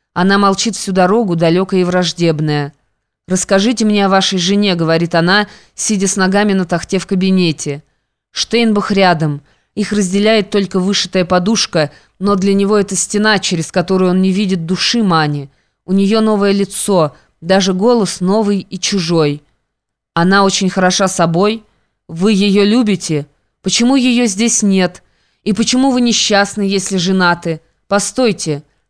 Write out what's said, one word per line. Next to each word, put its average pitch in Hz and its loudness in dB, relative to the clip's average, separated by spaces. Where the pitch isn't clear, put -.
Она 196 2
молчит 196 0
всю - -8
дорогу, 185 2
далёкая 175 2
и - 0
враждебная. 160 -2
«Расскажите 202 0
мне 208 2
о 190 2
вашей 190 0
жене», 196 0
говорит 165 0
она, 190 2
сидя 196 -2
с - -4
ногами 196 2
на 185 0
тахте 175 -4
в - -8
кабинете. 180 0
Штейнбах 220 -2
рядом. 160 0
Их 214 -6
разделяет 208 0
только 196 -2
вышитая 185 -2
подушка, 180 -2
но 202 0
для 196 2
него 202 2
это 196 -2
стена, 208 0
через 165 -4
которую 185 0
он 185 2
не 190 2
видит 185 -2
души 190 -2
Мани. 151 0
У 185 -4
неё 196 2
новое 208 2
лицо, 190 0
даже 190 0
голос 214 0
новый 202 0
и - -10
чужой. 160 -2
«Она 190 2
очень 196 0
хороша 185 0
собой? 190 0
Вы 180 0
её 202 4
любите? 202 0
Почему 247 0
её 247 2
здесь 220 -2
нет? 190 0
И 214 -2
почему 254 0
вы 247 0
несчастны, 208 0
если 196 -2
женаты? 175 0
Постойте, 196 -2